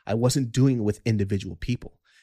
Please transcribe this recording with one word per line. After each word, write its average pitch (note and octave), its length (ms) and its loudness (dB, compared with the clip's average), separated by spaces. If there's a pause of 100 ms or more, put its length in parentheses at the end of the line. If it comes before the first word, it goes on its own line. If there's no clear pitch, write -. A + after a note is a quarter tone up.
I G2+ 80 -4
wasn't A#2+ 380 0
doing B2+ 260 4
it A2 40 -2
with G#2 220 -2
individual G2+ 520 -2
people. - 420 -8 (240)